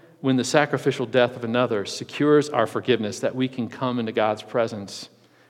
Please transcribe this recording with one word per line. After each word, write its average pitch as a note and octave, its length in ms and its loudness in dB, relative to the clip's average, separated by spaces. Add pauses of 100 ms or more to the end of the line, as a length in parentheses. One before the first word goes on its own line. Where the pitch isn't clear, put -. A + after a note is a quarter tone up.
(220)
when C3 160 2
the A#2+ 80 2
sacrificial C#3+ 600 0
death B2 300 2
of A#2+ 80 -12
another A2+ 420 0
secures D3 640 2
our A#2+ 180 0
forgiveness A2 540 0
that A#2+ 160 -2
we B2+ 140 -2
can A#2 180 -6
come B2 320 -4
into A2 140 -4
God's G#2+ 300 0
presence A2 680 -4 (400)